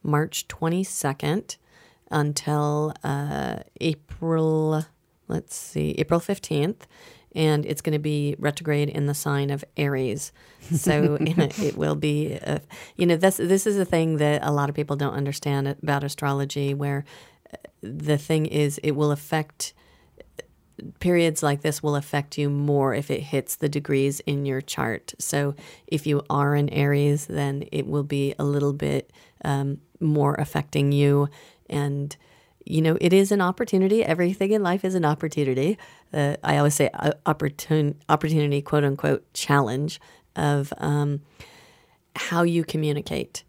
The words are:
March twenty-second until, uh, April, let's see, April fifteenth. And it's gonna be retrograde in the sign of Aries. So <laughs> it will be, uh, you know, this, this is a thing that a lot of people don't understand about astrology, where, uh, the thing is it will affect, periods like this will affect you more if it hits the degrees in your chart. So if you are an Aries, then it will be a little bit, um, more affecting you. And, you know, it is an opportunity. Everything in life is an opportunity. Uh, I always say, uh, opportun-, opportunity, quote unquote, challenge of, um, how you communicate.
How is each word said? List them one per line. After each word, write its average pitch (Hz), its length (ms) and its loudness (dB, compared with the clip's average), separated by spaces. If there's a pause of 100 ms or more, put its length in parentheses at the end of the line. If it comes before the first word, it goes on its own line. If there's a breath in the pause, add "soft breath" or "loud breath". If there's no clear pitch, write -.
March 151 440 -2
twenty-second 165 1080 -4 (540 soft breath)
until, 147 800 -2 (100)
uh, 143 540 -4 (240)
April, 156 1040 0 (420)
let's - 280 -6
see, - 420 -4
April 170 220 2
fifteenth. 170 680 -4 (500 loud breath)
And 151 300 2
it's - 160 -6
gonna 151 180 0
be 147 400 -2
retrograde 147 500 0
in 143 160 -2
the 143 80 0
sign 143 380 -2
of 143 120 -6 (140)
Aries. 135 540 -2 (400 loud breath)
So 147 460 2
<laughs> 151 40 0
it 160 560 0
will 151 180 0
be, 147 500 -2
uh, 147 140 -2 (380 loud breath)
you 180 80 2
know, 175 120 6
this, 190 200 4
this 190 300 2
is 202 100 0
a 190 80 2
thing 165 320 2
that 147 260 2
a 147 80 0
lot 143 180 2
of 143 60 -6
people 147 200 -2
don't 143 180 -2
understand 139 540 -2
about 143 360 -2
astrology, 139 680 -2
where, 143 320 -2 (480 loud breath)
uh, - 40 -18 (240)
the 147 360 -2
thing 156 300 0
is 147 360 0
it 151 80 0
will 147 200 2
affect, - 600 -4 (1300 soft breath)
periods 170 440 2
like 143 180 0
this 151 220 -2
will 147 120 0
affect 143 420 -4
you 143 120 0
more 143 440 2
if 143 180 -2
it - 100 -2
hits 143 360 -4
the 151 120 -2
degrees 139 520 0
in 143 240 -2
your 135 160 -2
chart. - 580 -6
So 143 360 -2 (320 loud breath)
if 151 200 -2
you 143 220 0
are 143 260 2
an 143 140 2
Aries, 143 580 2
then 139 440 -4
it 151 140 -4
will 147 180 -2
be 139 360 -2
a 143 60 0
little 143 280 0
bit, 143 380 -2 (320 soft breath)
um, 139 360 -2 (200)
more 147 360 2
affecting 143 580 0
you. 143 340 4 (420 loud breath)
And, 143 460 -4 (500 soft breath)
you 160 160 0
know, 160 200 2
it 175 100 4
is 196 220 6
an 202 80 2
opportunity. 190 640 2
Everything 180 460 2
in 214 120 2
life 185 220 0
is 185 100 0
an 175 80 2
opportunity. 151 760 0 (360 loud breath)
Uh, 143 300 0
I 147 140 2
always 147 180 4
say, 147 180 4
uh, - 180 0 (140)
opportun-, 147 720 0 (120)
opportunity, 151 540 2
quote 143 240 2
unquote, 139 480 0
challenge 143 640 0 (360 loud breath)
of, 143 420 0
um, 147 440 0 (920 loud breath)
how 170 280 0
you 170 200 2
communicate. 151 840 -4